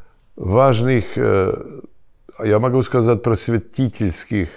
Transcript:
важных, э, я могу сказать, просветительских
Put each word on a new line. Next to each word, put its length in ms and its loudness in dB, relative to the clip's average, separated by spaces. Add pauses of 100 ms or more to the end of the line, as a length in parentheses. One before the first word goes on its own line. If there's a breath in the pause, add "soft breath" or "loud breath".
(360 soft breath)
важных, 680 2 (120)
э, 640 0 (640)
я 160 2
могу 240 2
сказать, 380 2
просветительских 1300 -2